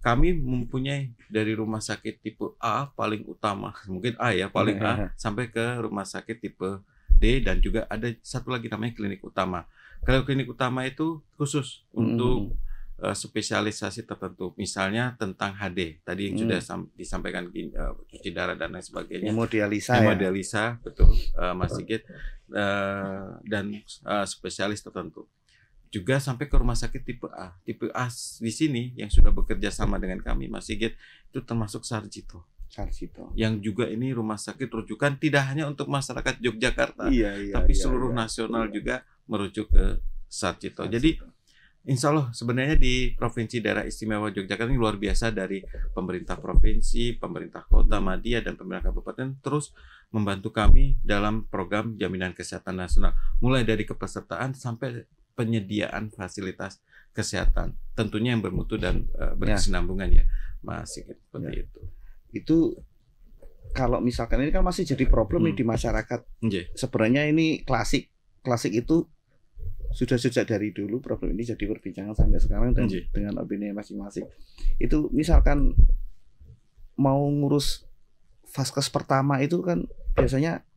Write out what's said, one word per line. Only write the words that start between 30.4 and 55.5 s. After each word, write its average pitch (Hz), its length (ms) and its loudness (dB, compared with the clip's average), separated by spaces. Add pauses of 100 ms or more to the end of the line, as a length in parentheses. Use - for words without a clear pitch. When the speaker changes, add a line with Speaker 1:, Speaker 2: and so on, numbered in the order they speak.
Speaker 1:
Mas 107 180 -10
Sigit, 110 300 -4 (320)
itu - 120 -12
termasuk 113 440 -6
Sarjito. 101 640 -12 (180)
Speaker 2:
Sarjito. - 680 -10
Speaker 1:
Yang 110 280 0
juga 107 240 -4
ini 123 260 -6
rumah 110 260 -4
sakit 117 300 -10
rujukan 120 480 -4
tidak 143 300 0
hanya 139 200 -6
untuk 147 220 -8
masyarakat 135 520 -6
Yogyakarta, 117 680 -2
Speaker 2:
Iya, 110 300 2
iya, 101 160 -8
Speaker 1:
tapi 123 180 6
Speaker 2:
iya, - 100 6
Speaker 1:
seluruh 127 300 0
Speaker 2:
iya. 120 80 -2
Speaker 1:
nasional 113 460 -4
Speaker 2:
Iya. 104 80 -8
Speaker 1:
juga 110 220 -6 (280)
merujuk 101 440 -6
ke 95 320 6 (260)
Sarjito. - 540 -6
Speaker 2:
Sarjito. - 100 -6
Speaker 1:
Jadi, 120 220 0 (720)
insya 131 260 -2
Allah 147 220 0
sebenarnya 131 460 0
di 127 340 6
Provinsi 120 480 -4
Daerah 101 240 -2
Istimewa 107 460 -4
Yogyakarta 98 420 -4
ini 135 60 2
luar 110 180 2
biasa, 101 340 0
dari 98 300 -4 (320)
pemerintah 90 460 -6
provinsi, 117 840 6
pemerintah 85 460 -10
kota, - 340 8
Speaker 2:
Hmm. 95 80 0
Speaker 1:
Madia, 113 320 0
dan 92 160 -6
pemerintah 92 320 -6
kabupaten 127 540 -6
terus 143 340 -6 (340)
membantu 101 420 -4
kami 120 500 10
dalam 107 420 0
program 104 520 -4
jaminan 92 360 -4
kesehatan 90 460 -12
nasional, 92 340 6 (260)
mulai 127 260 4
dari 107 200 0
kepesertaan 101 720 -8
sampai 123 500 -10 (280)
penyediaan 107 760 -4